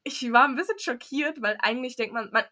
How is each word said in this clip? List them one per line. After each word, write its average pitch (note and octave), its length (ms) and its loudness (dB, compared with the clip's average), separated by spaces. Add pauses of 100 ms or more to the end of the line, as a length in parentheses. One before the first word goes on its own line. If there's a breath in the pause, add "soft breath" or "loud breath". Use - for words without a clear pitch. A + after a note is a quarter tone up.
Ich C4 260 -6
war A#3+ 160 8
ein C4+ 80 -2
bisschen F#4+ 240 -2
schockiert, C#4+ 640 -4
weil G#3+ 220 0
eigentlich B3 340 -2
denkt G#3+ 160 -4
man, A3 200 -6
man A3 200 2